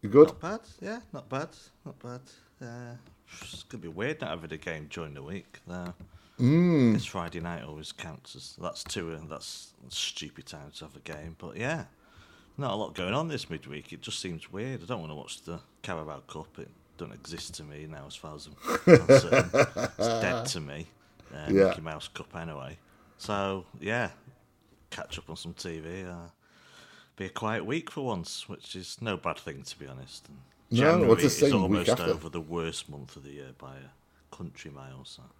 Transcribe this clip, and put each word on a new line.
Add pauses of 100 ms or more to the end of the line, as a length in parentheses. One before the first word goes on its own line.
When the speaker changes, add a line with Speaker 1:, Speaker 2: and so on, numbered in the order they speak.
Speaker 1:
You
good?
Speaker 2:
Not
bad, (220)
yeah, (140)
not
bad, (380)
not
bad. (400)
Uh, (440)
it's
gonna
be
weird
not
having
a
game
during
the
week,
though. (440)
Speaker 1:
Mm.
Speaker 2:
Guess
Friday
night
always
counts
as,
that's
two,
and
that's (160)
a
stupid
time
to
have
a
game,
but
yeah. (760)
Not
a
lot
going
on
this
midweek.
It
just
seems
weird.
I
don't
wanna
watch
the (200)
Carabao
Cup.
It (300)
doesn't
exist
to
me
now,
as
far
as
I'm
concerned.
Speaker 1:
<laughs> (220)
Speaker 2:
It's (120)
dead
to
me. (480)
Uh,
Speaker 1:
Yeah.
Speaker 2:
Mickey
Mouse
Cup
anyway. (400)
So, (160)
yeah, (800)
catch
up
on
some
T
V.
Uh, (880)
be
a
quiet
week
for
once,
which
is
no
bad
thing,
to
be
honest.
And (320)
Speaker 1:
No,
Speaker 2:
January
Speaker 1:
it's
the
Speaker 2:
is
Speaker 1:
same
week
Speaker 2:
almost
Speaker 1:
after.
Speaker 2:
over
the
worst
month
of
the
year
by
a
country
mile.
So. (180)